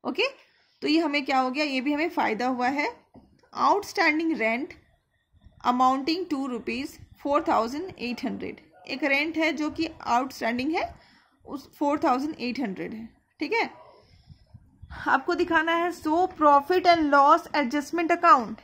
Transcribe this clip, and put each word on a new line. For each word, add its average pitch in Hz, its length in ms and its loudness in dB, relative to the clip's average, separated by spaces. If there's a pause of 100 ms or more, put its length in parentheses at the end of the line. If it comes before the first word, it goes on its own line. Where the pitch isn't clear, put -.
ओके, - 180 -2 (600)
तो 269 60 -4
ये 302 100 4
हमें 294 260 0
क्या 277 140 0
हो 254 120 0
गया, 294 140 -2
ये 269 160 -2
भी 285 120 -2
हमें 320 180 -2
फ़ायदा 220 360 -2
हुआ 254 220 -2
है। 285 200 -2 (720)
Outstanding 320 800 2
rent 226 360 -2 (920)
amounting 269 680 0
to 269 160 -4
rupees 240 400 -6 (380)
four 285 220 2
thousand 247 380 0
eight 240 360 -8
hundred, 202 320 -8 (340)
एक 269 160 -6
rent 294 340 0
है 320 140 2
जो 302 180 -4
कि 320 180 -4 (140)
आउटस्टैंडिंग 254 680 -2
है, 508 220 -4 (520)
उस - 300 -14
फ़ोर 285 280 0
थाउजेंड 277 360 0
एट 247 200 -6
हंड्रेड 190 340 -6
है। 226 140 -14 (320)
ठीक 294 120 -4
है, 415 320 -4 (1200)
आपको 269 260 0
दिखाना 330 380 0
है 339 180 0
show 339 440 0
profit 302 480 4
and 339 320 4
loss 294 340 6
adjustment 294 640 -2
account। 320 540 4